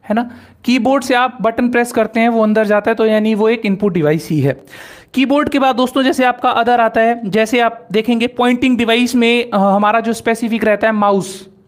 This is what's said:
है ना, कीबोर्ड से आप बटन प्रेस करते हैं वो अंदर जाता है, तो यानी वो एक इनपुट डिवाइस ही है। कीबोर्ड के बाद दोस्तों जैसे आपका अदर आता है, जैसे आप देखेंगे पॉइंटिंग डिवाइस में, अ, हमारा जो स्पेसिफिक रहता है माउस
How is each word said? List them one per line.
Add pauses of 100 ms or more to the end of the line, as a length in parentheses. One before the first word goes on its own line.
है
ना, (340)
कीबोर्ड
से
आप
बटन
प्रेस
करते
हैं
वो
अंदर
जाता
है,
तो
यानी
वो
एक
इनपुट
डिवाइस
ही
है। (540)
कीबोर्ड
के
बाद
दोस्तों
जैसे
आपका
अदर
आता
है,
जैसे
आप
देखेंगे
पॉइंटिंग
डिवाइस
में,
अ,
हमारा
जो
स्पेसिफिक
रहता
है
माउस (200)